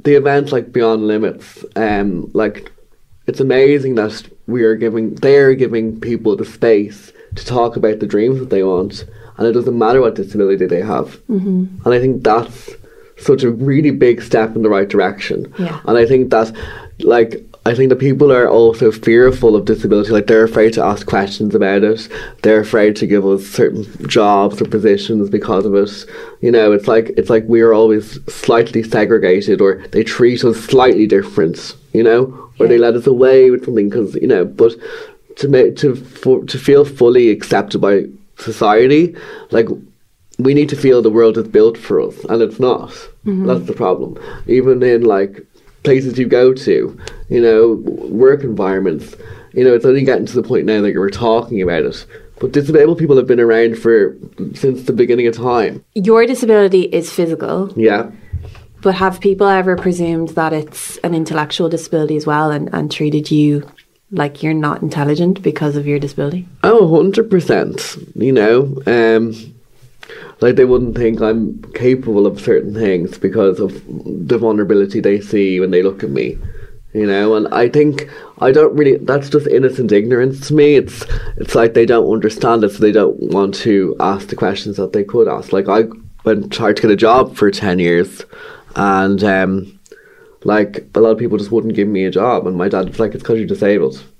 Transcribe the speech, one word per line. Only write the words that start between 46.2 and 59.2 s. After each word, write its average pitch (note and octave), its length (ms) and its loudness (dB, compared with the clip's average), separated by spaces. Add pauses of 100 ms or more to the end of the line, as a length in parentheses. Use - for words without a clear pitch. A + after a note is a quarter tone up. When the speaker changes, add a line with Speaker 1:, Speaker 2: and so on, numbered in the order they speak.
Speaker 1:
go B2+ 280 4
to, D#2+ 440 -2 (320)
you A#2+ 120 0
know, A2+ 340 4
w-, - 380 -10
work C3+ 300 4
environments, F#2+ 720 -4 (380)
you B2+ 100 0
know, B2+ 100 6
it's A#2 120 2
only C3+ 180 4
getting B2+ 220 0
to - 100 -14
the A2+ 80 0
point G#2+ 220 -2
now G#2+ 160 0
that G2+ 100 0
you E2 80 -4
were G2 120 -2
talking A2+ 500 -2
about E2+ 220 -2
it. - 220 -8 (340)
But C3 120 -4
disabled D3+ 460 4
people D3+ 180 2
have A#2+ 120 4
been A#2+ 120 4
around A2+ 380 2
for, A2+ 400 2 (380)
since C3 280 -2
the C#3+ 100 -4
beginning A#2+ 340 2
of A2+ 80 -2
time. A#2+ 480 -2 (100)
Speaker 2:
Your A3 320 4
disability G#3+ 560 2
is E3 300 -4
physical. E3+ 680 -4
Speaker 1:
Yeah. G#2+ 320 0 (720)
Speaker 2:
But F#3+ 140 0
have F#3+ 260 -2